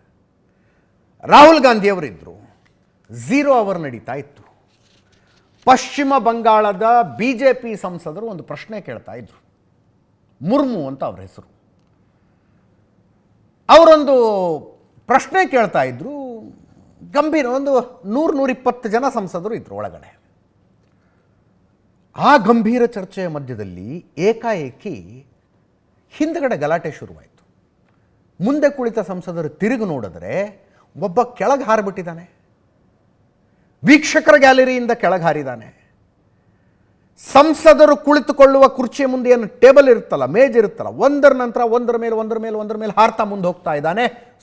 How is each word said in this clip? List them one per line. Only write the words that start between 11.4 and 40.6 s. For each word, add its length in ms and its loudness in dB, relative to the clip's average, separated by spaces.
ಅವರೊಂದು 460 8
ಪ್ರಶ್ನೆ 400 0
ಕೇಳ್ತಾ 360 0
ಇದ್ರು. 320 -8
ಗಂಭೀರ, 340 0
ಒಂದು 580 -2
ನೂರು, 280 -2
ನೂರಿಪ್ಪತ್ತು 560 -4
ಜನ 160 -2
ಸಂಸದರು 400 -8
ಇದ್ರು 220 -14
ಒಳಗಡೆ. 440 -14
ಆ 200 4
ಗಂಭೀರ 500 0
ಚರ್ಚೆಯ 420 -10
ಮಧ್ಯದಲ್ಲಿ 800 -12
ಏಕಾಏಕಿ 1080 -6
ಹಿಂದ್ಗಡೆ 460 -4
ಗಲಾಟೆ 360 -4
ಶುರುವಾಯಿತು. 540 -20
ಮುಂದೆ 260 0
ಕುಳಿತ 280 -6
ಸಂಸದರು 500 -8
ತಿರುಗಿ 360 -4
ನೋಡಿದ್ರೆ 800 -8
ಒಬ್ಬ 240 -2
ಕೆಳಗೆ 420 -2
ಹಾರಿಬಿಟ್ಟಿದ್ದಾನೆ, 720 -6
ವೀಕ್ಷಕರ 540 4
ಗ್ಯಾಲರಿಯಿಂದ 520 4
ಕೆಳಗೆ 320 -2
ಹಾರಿದ್ದಾನೆ. 720 -6
ಸಂಸದರು 640 6
ಕುಳಿತುಕೊಳ್ಳುವ 720 4
ಕುರ್ಚಿಯ 380 -4
ಮುಂದೆ 240 -2
ಏನು 300 0
ಟೇಬಲ್ 280 8
ಇರುತ್ತಲ್ಲ, 360 0
ಮೇಜ್ 320 2
ಇರುತ್ತಲ್ಲ, 320 0